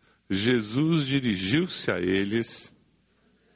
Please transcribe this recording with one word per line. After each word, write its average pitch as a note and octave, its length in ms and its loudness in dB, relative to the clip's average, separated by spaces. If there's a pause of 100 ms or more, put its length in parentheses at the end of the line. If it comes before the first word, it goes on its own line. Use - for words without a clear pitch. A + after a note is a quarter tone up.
(280)
Jesus B2 800 2
dirigiu-se B2+ 880 0
a F2 80 -2
eles. G2 760 -2 (800)